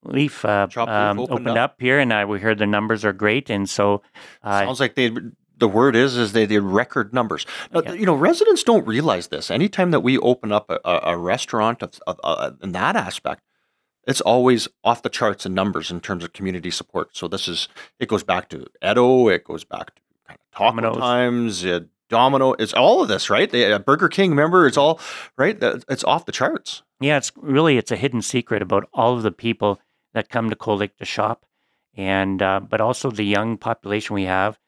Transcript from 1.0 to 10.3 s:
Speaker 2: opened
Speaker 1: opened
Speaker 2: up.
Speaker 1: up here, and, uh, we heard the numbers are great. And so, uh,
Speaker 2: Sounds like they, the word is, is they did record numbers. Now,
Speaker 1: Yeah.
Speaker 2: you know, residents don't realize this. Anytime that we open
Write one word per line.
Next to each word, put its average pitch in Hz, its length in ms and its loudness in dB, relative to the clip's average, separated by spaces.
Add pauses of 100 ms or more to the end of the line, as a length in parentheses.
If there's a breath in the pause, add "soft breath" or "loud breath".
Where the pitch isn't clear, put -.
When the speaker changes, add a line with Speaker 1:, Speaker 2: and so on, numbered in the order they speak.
Speaker 2:
opened 127 200 -6
Speaker 1:
opened 117 180 -2
Speaker 2:
up. 123 140 0
Speaker 1:
up - 100 -16
here, 127 160 2
and, 127 160 2
uh, 104 160 2
we 104 100 -4
heard 107 200 0
the 107 80 0
numbers 104 360 0
are 104 100 2
great. 107 360 -2
And 101 180 -2
so, 101 360 0 (400 loud breath)
uh, 101 160 0
Speaker 2:
Sounds 120 200 -2
like 127 140 -2
they, 127 160 0 (480)
the 117 100 4
word 113 280 4
is, 123 200 4
is 113 180 0
they 110 120 4
did 104 160 2
record 101 540 -2
numbers. 110 320 -4 (260 loud breath)
Now, 170 80 0
Speaker 1:
Yeah. - 120 -6
Speaker 2:
you 196 120 -4
know, 180 80 4
residents 339 480 2
don't 226 240 2
realize 110 440 -2
this. - 200 -8
Anytime 180 400 0
that 151 120 2
we 127 180 2
open 120 320 0